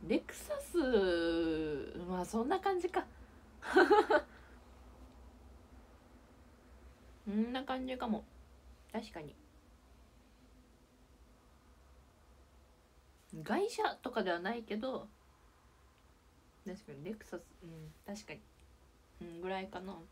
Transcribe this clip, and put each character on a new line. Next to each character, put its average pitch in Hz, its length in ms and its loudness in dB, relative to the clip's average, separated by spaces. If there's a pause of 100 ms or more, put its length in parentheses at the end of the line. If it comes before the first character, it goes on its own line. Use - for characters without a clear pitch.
レ 226 120 4
ク - 140 -12
サ - 260 -6
ス、 554 180 -2 (1300)
ま 185 120 0
あ 175 40 0
そ 220 180 0
ん 269 60 0
な 381 100 4
感 381 200 2
じ 349 100 0
か。 - 160 -2 (560)
<laughs> - 640 8 (3000)
そ 208 60 -6
ん 226 220 2
な 262 100 -2
感 262 220 -4
じ 254 120 -4
か 247 100 -4
も。 214 180 0 (680)
確 - 200 -6
か 165 100 -12
に。 147 140 -14 (4000)
外 330 260 2
車 440 260 0
と - 160 -8
か 220 120 0
で 185 80 2
は 170 80 2
な 190 140 -2
い 240 100 -6
け 226 120 -4
ど、 254 320 -4 (1600)
確 - 220 -12
か 156 40 -16
に 139 140 -14
レ 202 80 -6
ク 214 120 -12
サ 180 120 -10
ス、 170 40 -10 (220)
う - 20 -16
ん、 160 280 -16 (120)
確 202 200 -10
か - 80 -12
に。 - 80 -14 (800)
う - 20 -8
ん、 170 180 -12
ぐ 185 60 -4
ら 190 140 -2
い 190 80 -8
か 180 100 -8
な。 185 180 -10 (140)